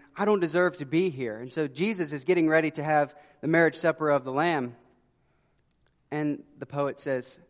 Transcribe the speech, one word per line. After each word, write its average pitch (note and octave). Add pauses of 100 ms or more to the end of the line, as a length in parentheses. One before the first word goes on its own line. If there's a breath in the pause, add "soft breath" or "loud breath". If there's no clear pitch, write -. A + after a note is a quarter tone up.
(160)
I G3
don't G#3+
deserve F3
to D3
be E3
here." B2
And B2
so D#3
Jesus E3
is C#3+
getting F3
ready D#3+
to D#3
have D3+ (280 loud breath)
the C#3
marriage E3
supper D#3+
of C#3+
the C3
Lamb. C#3 (1300)
And D3 (140)
the -
poet C#3
says, C3 (120)